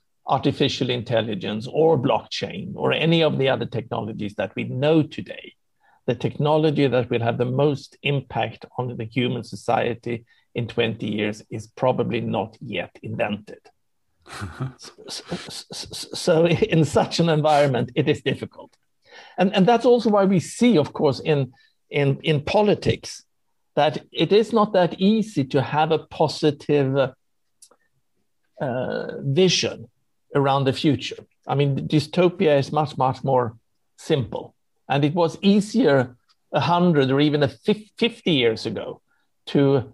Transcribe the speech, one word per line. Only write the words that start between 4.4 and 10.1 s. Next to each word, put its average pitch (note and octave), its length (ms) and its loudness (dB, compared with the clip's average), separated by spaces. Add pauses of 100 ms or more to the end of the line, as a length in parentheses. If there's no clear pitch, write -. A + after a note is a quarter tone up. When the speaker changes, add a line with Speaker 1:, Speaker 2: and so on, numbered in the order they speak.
Speaker 1:
we A#2+ 80 -6
know C#3+ 400 2
today. - 500 -12 (520)
The A#2 100 0
technology D3 720 0
that A#2+ 220 0
will A#2+ 120 0
have A#2 160 0
the B2 60 0
most C#3 580 -2
impact B2 640 -4 (100)
on B2 200 -6
the A#2 80 -8
human B2 400 -2
society A#2+ 800 -4 (320)